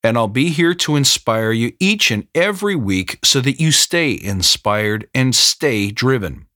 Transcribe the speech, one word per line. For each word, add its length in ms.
and 140
I'll 100
be 220
here 260
to 220
inspire 560
you 260
each 320
and 240
every 400
week 480
so 160
that 220
you 100
stay 400
inspired 920
and 180
stay 580
driven. 640